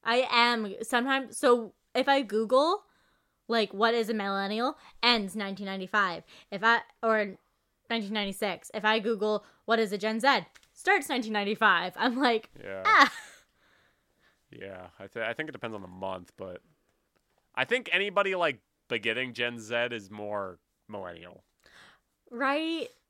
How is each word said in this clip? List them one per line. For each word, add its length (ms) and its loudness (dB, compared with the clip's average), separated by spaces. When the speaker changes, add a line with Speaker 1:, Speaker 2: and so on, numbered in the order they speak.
Speaker 1:
I 280 2
am. 520 2
Sometimes, 540 -2
so 380 4
if 140 2
I 140 4
Google, 640 2
like, 240 0
"What 220 2
is 160 0
a 40 0
millennial?" 640 -2
ends 320 2
nineteen 320 -6
ninety-five. 580 -2
If 120 -6
I, 180 4
or 340 0
nineteen 240 -2
ninety-six. 640 -4
If 100 -6
I 140 4
Google, 460 0
"What 140 2
is 140 0
a 60 -4
Gen 220 -2
Z?" 80 4
starts 340 2
nineteen 240 -2
ninety-five. 640 2
I'm 220 2
like, 320 2
Speaker 2:
Yeah. 220 -10
Speaker 1:
"Ah." 280 8
Speaker 2:
Yeah, 360 -14
I 80 -14
th-, 180 -6
I 60 -2
think 160 -6
it 40 -14
depends 220 -10
on 80 -10
the 60 -16
month, 480 -10
but 240 -12
I 100 -2
think 280 -4
anybody, 440 0
like, 240 -2
beginning 440 -2
Gen 260 -4
Z 160 -8
is 200 -10
more 480 -8
millennial. 560 -14
Speaker 1:
Right? 580 -4